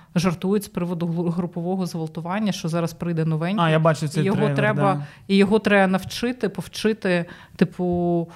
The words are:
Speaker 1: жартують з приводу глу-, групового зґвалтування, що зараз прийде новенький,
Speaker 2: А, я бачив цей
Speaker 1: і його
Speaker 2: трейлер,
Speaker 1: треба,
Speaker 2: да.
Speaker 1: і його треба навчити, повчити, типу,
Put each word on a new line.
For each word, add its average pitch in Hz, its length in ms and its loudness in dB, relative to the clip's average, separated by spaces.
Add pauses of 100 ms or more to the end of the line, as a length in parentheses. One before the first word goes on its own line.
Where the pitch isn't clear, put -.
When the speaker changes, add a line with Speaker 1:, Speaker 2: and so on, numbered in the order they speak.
(140)
Speaker 1:
жартують 185 500 0
з - 40 -14
приводу 175 380 -4
глу-, 170 240 -2
групового 175 560 -4
зґвалтування, 170 680 -4
що - 160 -4
зараз 165 240 -2
прийде 165 320 -2
новенький, 170 400 0
Speaker 2:
А, 160 60 4
я 156 80 4
бачив 160 300 2
цей 156 140 -2
Speaker 1:
і - 40 2
його 190 100 2
Speaker 2:
трейлер, 143 200 0
Speaker 1:
треба, 208 380 2
Speaker 2:
да. 147 120 -6 (220)
Speaker 1:
і 196 80 4
його 196 220 4
треба 202 340 4
навчити, 233 560 -2
повчити, 185 760 -2 (320)
типу, 175 800 0